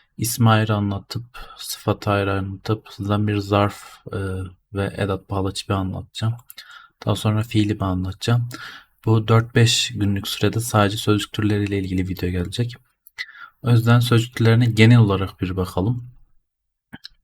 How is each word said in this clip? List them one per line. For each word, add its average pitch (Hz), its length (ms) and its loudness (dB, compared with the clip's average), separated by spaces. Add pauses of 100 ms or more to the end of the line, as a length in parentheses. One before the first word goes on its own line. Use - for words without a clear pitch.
(180)
ismi 117 320 0
ayrı 110 260 2
anlatıp, 104 840 -6
sıfatı - 540 -4
ayrı 98 220 0
anlatıp, 98 560 -6 (100)
zamir, 104 380 0
zarf, 101 460 0 (300)
e, 98 60 -6 (540)
ve 98 240 -4
edat 98 320 -4
bağlaç 95 400 -4
bir 101 40 0
anlatacağım. 95 600 -4 (720)
Daha 107 100 0
sonra 107 280 0
fiili 104 320 0
bir 98 100 -4
anlatacağım. 92 640 -2 (560)
Bu 110 220 2
dört 113 280 2
beş 117 400 2
günlük 101 320 -2
sürede 104 320 -2
sadece 104 380 2
sözcük 107 360 -2
türleriyle 104 460 -2
ilgili 92 280 -2
video 90 220 -4
gelecek. 92 460 -4 (880)
O 120 100 0
yüzden 117 280 6
sözcük 117 360 0
türlerine 113 300 4
genel 113 320 8
olarak 98 440 2
bir 92 140 -4
bakalım. 92 560 -4 (1120)